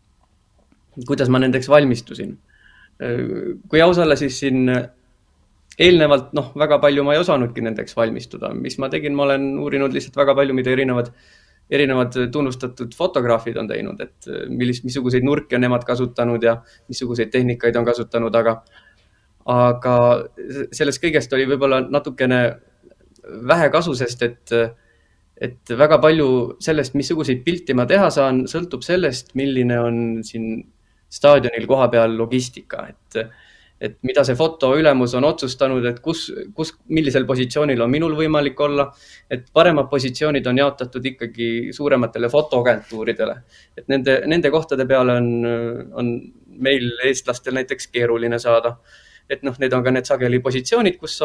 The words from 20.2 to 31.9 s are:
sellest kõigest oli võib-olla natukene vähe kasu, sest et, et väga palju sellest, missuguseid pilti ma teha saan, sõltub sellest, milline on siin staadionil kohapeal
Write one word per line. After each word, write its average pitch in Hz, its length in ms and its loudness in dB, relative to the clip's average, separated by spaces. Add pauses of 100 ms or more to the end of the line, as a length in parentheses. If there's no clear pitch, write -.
sellest 143 320 -4
kõigest 151 320 0
oli 131 160 0
võib-olla 135 400 0
natukene 127 540 0 (760)
vähe 131 500 0
kasu, 165 240 0
sest 120 300 -4
et, - 280 -6 (840)
et - 400 -10
väga 151 240 6
palju 143 580 2
sellest, 151 380 -2
missuguseid 135 480 -2
pilti 170 320 -2
ma 123 100 2
teha 185 240 4
saan, 131 380 0
sõltub 160 340 -6
sellest, 165 540 -2
milline 127 420 0
on 117 200 -2 (260)
siin 113 380 -8 (500)
staadionil 127 560 2
kohapeal 117 480 2